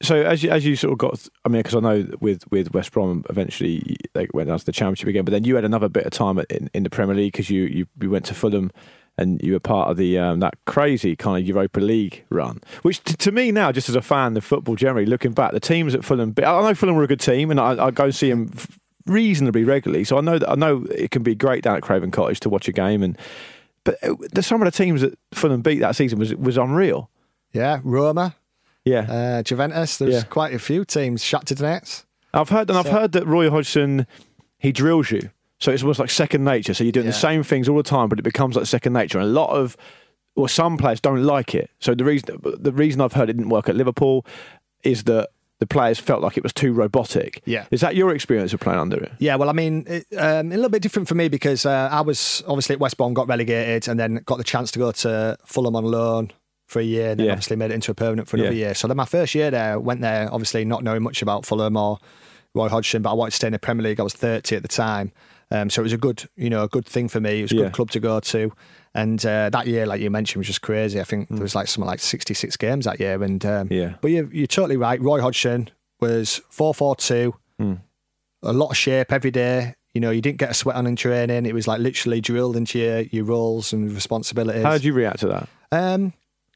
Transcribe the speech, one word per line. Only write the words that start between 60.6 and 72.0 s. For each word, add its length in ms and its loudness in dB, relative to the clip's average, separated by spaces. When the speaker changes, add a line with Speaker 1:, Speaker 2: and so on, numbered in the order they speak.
Speaker 2:
not 180 -4
knowing 180 -2
much 200 -4
about 240 -2
Fulham 320 0
or 200 0
Roy 140 0
Hodgson, 320 0
but 100 -2
I 40 0
wanted 160 0
to 60 -4
stay 100 0
in 80 -2
the 40 -6
Premier 260 -2
League. 160 -2
I 20 -2
was 120 -4
thirty 420 -2
at 60 -8
the 60 -10
time. 440 -2
Um, 180 -2
so 100 -2
it 40 -2
was 80 -2
a 60 -2
good, 380 -4
you 140 -4
know, 140 0
a 40 -4
good 180 -4
thing 220 -4
for 120 -4
me. 180 0
It 40 -2
was 100 -4
a 20 0
Speaker 1:
Yeah. 100 2
Speaker 2:
good 100 -2
club 180 -2
to 80 -4
go 180 0
to. 340 -2
And, 280 0
uh, 260 0
that 180 -2
year, 180 0
like 140 -4
you 100 -2
mentioned, 300 -4
was 80 -6
just 140 -6
crazy. 380 -2
I 40 -4
think 240 -6
there 100 -6
Speaker 1:
Mm. 40 -4
Speaker 2:
was, 120 -6
like, 140 -4
something 200 -4
like 120 -6